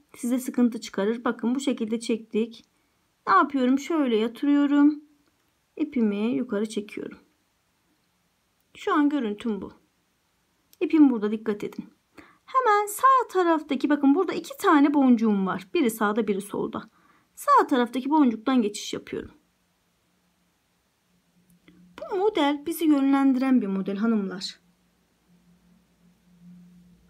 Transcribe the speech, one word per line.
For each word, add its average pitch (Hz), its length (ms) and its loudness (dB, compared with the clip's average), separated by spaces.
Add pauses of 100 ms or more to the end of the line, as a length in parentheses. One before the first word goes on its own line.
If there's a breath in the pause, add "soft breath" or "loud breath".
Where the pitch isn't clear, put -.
(160)
size 247 220 -4
sıkıntı 247 420 -2
çıkarır. 226 440 -4
Bakın 233 300 -2
bu 285 60 -6
şekilde 233 400 -4
çektik. 226 640 -6 (640)
Ne - 60 0
yapıyorum? 269 460 2
Şöyle 277 380 0
yatırıyorum. 285 880 2 (720)
İpimi 233 400 -2
yukarı 226 520 -4
çekiyorum. - 500 -12 (1600)
Şu 392 200 -4
an 294 140 4
görüntüm 220 540 -4
bu. - 100 -14 (1080)
İpim 302 300 6
burada, 214 200 -2
dikkat 214 340 -6
edin. - 200 -12 (600 loud breath)
Hemen 427 420 0
sağ 494 460 2
taraftaki, 320 580 0
bakın 285 240 4
burada 359 180 0
iki - 240 -10
tane 302 380 4
boncuğum 226 520 4
var. 190 280 -6
Biri 277 160 2
sağda, 214 380 -2
biri 202 120 -2
solda. - 500 -8 (440 soft breath)
Sağ 523 320 2
taraftaki 247 440 -2
boncuktan 262 520 2
geçiş - 320 -6
yapıyorum. - 360 -10 (2750)
Bu 403 40 -4
model 302 500 -2
bizi 330 180 -6
yönlendiren 269 800 2
bir 202 40 -4
model 196 300 -4
hanımlar. 196 640 -4 (2500)